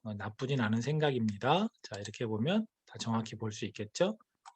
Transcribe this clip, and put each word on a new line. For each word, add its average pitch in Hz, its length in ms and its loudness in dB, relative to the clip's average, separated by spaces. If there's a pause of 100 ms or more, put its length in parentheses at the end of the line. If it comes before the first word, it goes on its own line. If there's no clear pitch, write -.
어, 107 120 -6
나쁘진 117 440 -2
않은 113 220 2
생각입니다. 139 840 2 (160)
자, 101 160 -8
이렇게 104 260 -6
보면 139 400 2 (220)
다 - 120 -18
정확히 113 360 -2
볼 110 160 -4
수 107 140 -6
있겠죠? 175 520 -2 (380)